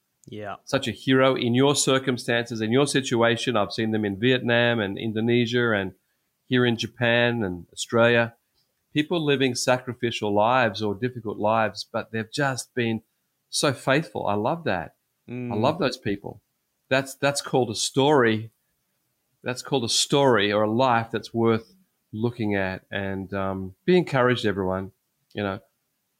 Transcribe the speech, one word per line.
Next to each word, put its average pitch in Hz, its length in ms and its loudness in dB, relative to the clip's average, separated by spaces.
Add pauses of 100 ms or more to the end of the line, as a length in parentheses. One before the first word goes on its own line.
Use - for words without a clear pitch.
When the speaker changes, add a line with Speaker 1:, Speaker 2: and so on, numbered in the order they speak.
(280)
Speaker 1:
Yeah. 104 280 -12 (100)
Speaker 2:
Such 131 240 -4
a - 20 -2
hero 131 440 2
in 120 200 0
your 139 200 4
circumstances, 127 840 -2
in 110 140 -2
your 143 140 4
situation. 117 680 0
I've 101 160 0
seen 110 200 -2
them 107 120 0
in 98 160 -4
Vietnam 120 640 2
and 98 180 -4
Indonesia 117 720 0
and 95 220 -2 (520)
here 123 200 2
in 117 100 2
Japan 120 680 0
and 90 300 -6
Australia. 117 640 2 (580)
People 151 300 -2
living 135 320 2
sacrificial 117 760 -2
lives 110 480 2
or 104 120 -2
difficult 110 440 -6
lives, 107 520 0
but 110 220 -8
they've 110 200 -6
just 135 440 -4
been 113 260 -2 (480)
so 147 220 0
faithful. 135 560 -2
I 101 60 0
love 143 320 -2
that. 90 300 -4 (340)
I - 20 -16
Speaker 1:
Mm. 120 300 -6
Speaker 2:
love 156 180 0
those 135 180 -2
people. - 440 -8 (480)
That's, 135 260 -2
that's 143 260 -2
called 123 280 0
a 104 60 -8
story. 120 760 2 (920)
That's 123 180 -8
called 139 220 -4
a 110 60 -4
story 120 640 2
or 107 100 2
a 107 80 0
life 117 400 2
that's - 220 -8
worth 113 400 0 (400)
looking 107 420 -2
at. 95 360 -4
And, 98 420 -6
um, 95 420 -6 (100)
be 180 120 4
encouraged, 123 480 2
everyone. 95 460 -2 (420)
You 104 100 -6
know, 98 160 -4 (600)